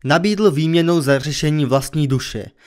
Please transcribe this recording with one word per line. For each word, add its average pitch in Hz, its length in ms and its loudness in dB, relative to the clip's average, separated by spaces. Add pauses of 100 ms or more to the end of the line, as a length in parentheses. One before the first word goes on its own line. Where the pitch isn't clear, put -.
Nabídl 190 480 2
výměnou 165 500 2
za 139 180 2
řešení 151 460 -2
vlastní 135 420 -2
duši, 123 380 -4 (220)